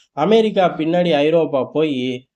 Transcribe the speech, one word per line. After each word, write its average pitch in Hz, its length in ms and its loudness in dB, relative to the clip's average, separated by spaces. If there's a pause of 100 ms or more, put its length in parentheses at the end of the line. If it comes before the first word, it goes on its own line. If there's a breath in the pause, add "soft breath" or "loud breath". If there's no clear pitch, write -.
(140 loud breath)
அமெரிக்கா 196 640 2
பின்னாடி 170 360 0
ஐரோப்பா 147 500 0
போய் 127 720 -4